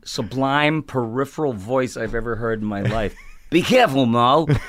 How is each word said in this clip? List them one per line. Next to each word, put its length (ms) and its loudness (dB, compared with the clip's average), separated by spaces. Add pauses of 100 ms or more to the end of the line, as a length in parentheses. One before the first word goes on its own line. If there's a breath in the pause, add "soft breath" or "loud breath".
sublime 760 -2
peripheral 680 -2
voice 440 -2
I've 180 -6
ever 200 -2
heard 260 -4
in 60 -4
my 140 -4
life. 340 -2 (180)
<laughs> 160 -20
Be 120 2
careful, 440 4
Mo. 460 4
<laughs> 60 6 (120)